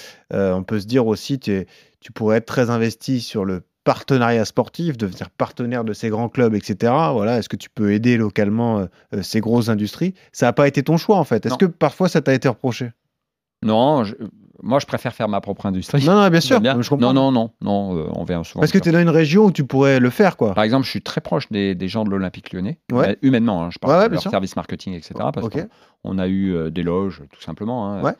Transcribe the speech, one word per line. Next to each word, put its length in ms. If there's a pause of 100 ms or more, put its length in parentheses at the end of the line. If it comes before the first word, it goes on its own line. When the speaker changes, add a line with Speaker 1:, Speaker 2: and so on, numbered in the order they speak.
(340)
Speaker 1:
Euh, 180
on 100
peut 160
se 80
dire 200
aussi, 340
t'es, 260 (340)
tu 120
pourrais 240
être 100
très 240
investi 500
sur 260
le 160 (220)
partenariat 600
sportif, 540
devenir 320
partenaire 540
de 100
ces 160
grands 180
clubs, 260
et 80
cetera. 520
Voilà, 240
est-ce 100
que 80
tu 140
peux 220
aider 260
localement, 640
euh, 60 (280)
euh, 80
ces 180
grosses 300
industries ? 420 (200)
Ça 160
a 40
pas 160
été 140
ton 160
choix, 180
en 80
fait. 220
Est-ce 80
Speaker 2:
Non. 40
Speaker 1:
que 80
parfois, 440
ça 100
t'a 140
été 140
reproché ? 420 (720)
Speaker 2:
Non, 420
je, 100 (480)
moi, 160
je 80
préfère 280
faire 140
ma 120
propre 260
industrie. 380
Speaker 1:
Non, 100
non, 140
bien 40
Speaker 2:
J'aime 80
Speaker 1:
sûr. 200
Speaker 2:
bien. 120
Speaker 1:
Non, 60
mais 60
je 60
comprends. 240
Speaker 2:
Non, 180
non, 180 (120)
non, 300
non, 60
euh, 140
on 120
vient 200
souvent 160
Speaker 1:
Parce 120
que 60
Speaker 2:
faire 60
Speaker 1:
t'es 80
dans 80
une 100
région 360
où 60
tu 120
pourrais 340
le 120
faire, 260
quoi. 180
Speaker 2:
Par 100
exemple, 200
je 60
suis 120
très 200
proche 280
des, 240
des 140
gens 160
de 60
l'Olympique 420
Lyonnais. 260 (140)
Speaker 1:
Ouais. 160
Speaker 2:
Mais 140
humainement, 420
hein, 60
je 80
parle 160
Speaker 1:
Ouais, 40
ouais, 60
Speaker 2:
de 60
Speaker 1:
bien 60
Speaker 2:
leur 60
Speaker 1:
sûr. 80
Speaker 2:
service 260
marketing, 380
et 80
cetera, 300
parce 140
Speaker 1:
Ok. 80
Speaker 2:
qu'on, 140 (360)
on 140
a 100
eu, 260
euh, 160
des 120
loges, 400 (100)
tout 100
simplement, 480
hein, 120
Speaker 1:
Ouais. 180